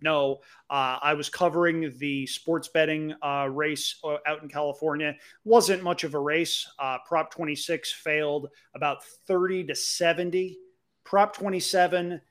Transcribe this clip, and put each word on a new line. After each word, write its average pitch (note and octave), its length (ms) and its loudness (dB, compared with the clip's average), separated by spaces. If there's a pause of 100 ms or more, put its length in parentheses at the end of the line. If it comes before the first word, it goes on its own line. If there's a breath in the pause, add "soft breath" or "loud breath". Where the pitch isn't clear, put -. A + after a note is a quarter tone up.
know, C#3+ 380 2 (280 soft breath)
uh, C3 320 0
I D3 140 2
was D3 160 -4
covering E3 680 0
the C#3 300 -4
sports - 420 -4
betting, D#3 540 0
uh, C#3+ 280 -2
race, D3 540 -4
uh, D3+ 220 -2
out D#3 160 -4
in C#3+ 80 -16
California. D3 680 -4 (280 loud breath)
Wasn't G3 380 6
much F3 220 -2
of C#3+ 80 -6
a D3 60 -2
race. D#3 600 0
Uh, C3 200 -4 (100)
Prop D#3+ 220 0
twenty-six D#3+ 600 -4
failed D3 600 -2 (240 soft breath)
about C#3+ 280 -4 (240)
thirty F#3 380 2
to D3 100 -6
seventy. F3+ 840 0 (460)
Prop G#3 300 4
twenty-seven F3+ 840 0 (100)